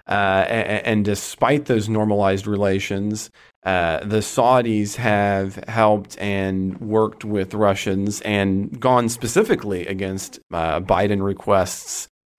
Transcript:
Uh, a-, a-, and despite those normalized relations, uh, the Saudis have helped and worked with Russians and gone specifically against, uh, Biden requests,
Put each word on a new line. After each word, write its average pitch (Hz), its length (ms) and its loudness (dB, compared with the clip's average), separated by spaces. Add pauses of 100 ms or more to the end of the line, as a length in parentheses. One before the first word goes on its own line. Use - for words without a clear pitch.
Uh, 95 400 2
a-, - 40 -2
a-, 110 360 -2
and 107 160 2
despite 123 640 0
those 110 240 0
normalized 101 560 2
relations, 101 880 -2 (340)
uh, 85 400 0
the 107 140 0
Saudis 117 800 2
have 101 580 0 (120)
helped 107 520 2
and 95 600 -2
worked 110 460 0
with 104 300 -4
Russians 101 640 0
and 98 580 -2
gone 120 300 2
specifically 117 800 -2
against, 95 520 -6 (140)
uh, 82 280 -2
Biden 98 420 0
requests, - 880 -2 (300)